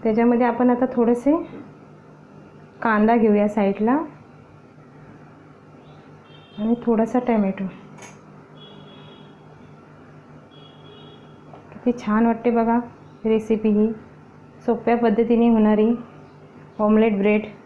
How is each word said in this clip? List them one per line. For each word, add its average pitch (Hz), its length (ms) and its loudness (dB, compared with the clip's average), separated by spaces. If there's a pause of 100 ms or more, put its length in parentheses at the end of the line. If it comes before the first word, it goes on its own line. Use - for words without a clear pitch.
त्याच्यामध्ये 233 440 2
आपण 240 240 0
आता 247 220 0
थोडेसे 240 440 0 (1500)
कांदा 220 340 2
घेऊया 208 320 2
साईडला 208 440 -2 (2750)
आणि 220 160 0 (120)
थोडासा 226 320 0
टोमॅटो. 208 460 -2 (4000)
किती 240 340 -4
छान 214 200 0
वाटते 233 240 -2
बघा 233 280 0 (460)
रेसिपी 220 440 -2
ही, 214 240 2 (760)
सोप्या 233 300 0
पद्धतीने 233 520 2
होणारी 214 440 2 (840)
ऑमलेट 214 400 2
ब्रेड. 208 240 0 (240)